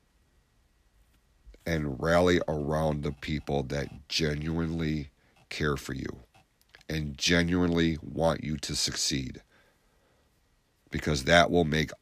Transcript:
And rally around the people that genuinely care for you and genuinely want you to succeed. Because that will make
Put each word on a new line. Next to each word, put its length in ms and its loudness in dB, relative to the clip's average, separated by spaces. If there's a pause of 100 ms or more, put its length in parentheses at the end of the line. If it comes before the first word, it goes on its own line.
(1700)
And 360 -4
rally 460 6
around 560 0
the 80 -2
people 520 -4
that 440 -6
genuinely 1040 -2 (400)
care 260 -2
for 180 -8
you 260 -8 (680)
and 300 -4
genuinely 840 2
want 420 0
you 140 -4
to 180 -8
succeed. 680 -4 (1500)
Because 360 -2
that 260 6
will 140 4
make 260 0 (100)